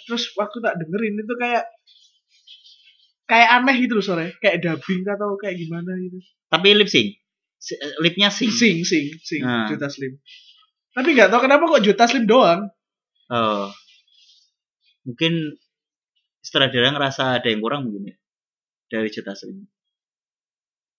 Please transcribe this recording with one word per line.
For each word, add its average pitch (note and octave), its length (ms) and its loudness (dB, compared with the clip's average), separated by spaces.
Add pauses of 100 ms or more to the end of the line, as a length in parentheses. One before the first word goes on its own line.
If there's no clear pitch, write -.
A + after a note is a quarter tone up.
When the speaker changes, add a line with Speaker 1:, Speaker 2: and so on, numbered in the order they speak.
Speaker 1:
terus A#3 300 -8
waktu G#3 260 -6
tak A3 160 0
dengerin G3+ 400 -4
itu G#3+ 180 -6
kayak, A#3+ 300 -2 (1600)
kayak A3+ 320 6
aneh C4 220 4
gitu A#3+ 160 0
loh G3+ 100 0
suaranya, F3 320 -4
kayak E3+ 240 0
dubbing E3+ 420 -4
atau G3+ 360 -4
kayak G3 180 -8
gimana E3+ 400 -8
gitu. F3+ 220 -10 (280)
Speaker 2:
Tapi E3+ 280 0
lip G3+ 160 2
sync? G#2+ 240 2 (420)
Si-, - 240 -12
eh, C#3+ 180 -12
lipnya F3 300 0
sing? G#3 240 -2
Speaker 1:
Sing, G#3+ 320 0
sing, D#3 340 -4
sing, D#3 220 -10
Speaker 2:
Nah. B2 260 -2
Speaker 1:
Joe G#2+ 140 -6
Taslim. C#3 380 -10 (720)
Tapi B3+ 180 -2
nggak A3+ 180 6
tahu A#3 120 4
kenapa C#4+ 260 4
kok D4 160 4
Joe G3 140 4
Taslim A#3+ 280 2
doang. G3+ 440 4 (600)
Speaker 2:
Oh. G#2+ 440 -2 (1300)
Mungkin D#3 520 -4 (840)
sutradara B2+ 500 2
ngerasa C3+ 480 -2
ada A#2+ 80 -4
yang G#2+ 160 0
kurang C3 240 -4
mungkin G2+ 240 -10
ya, - 60 -20 (720)
dari A2 180 -2
Joe G#2+ 140 -10
Taslim. G2 480 -16 (1300)